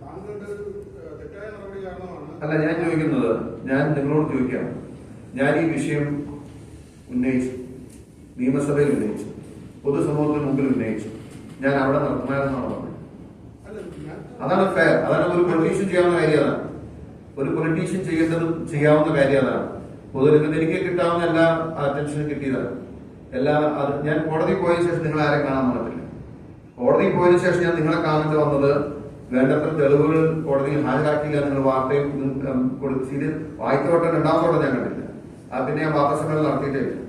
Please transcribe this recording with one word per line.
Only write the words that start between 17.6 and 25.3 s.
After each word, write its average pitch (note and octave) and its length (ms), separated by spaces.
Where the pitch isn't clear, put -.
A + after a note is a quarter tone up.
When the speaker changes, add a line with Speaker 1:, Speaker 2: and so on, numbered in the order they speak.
Speaker 2:
ചെയ്യേണ്ടത്, E3 380
ചെയ്യാവുന്ന D3+ 460
കാര്യം. C3+ 260
അതാണ് - 240
പൊതുരംഗത്ത് D3+ 460
എനിക്ക് E3 260
കിട്ടാവുന്ന F3 440
എല്ലാ D#3+ 160
അറ്റൻഷനും D3 460
കിട്ടിയതാണ്. C3 420
എല്ലാ, D3 180
അത് C#3 100
ഞാൻ D3+ 100
കോടതി E3+ 320
പോയതിനു E3+ 260
ശേഷം E3+ 180
നിങ്ങൾ D3+ 200
ആരെയും D3 220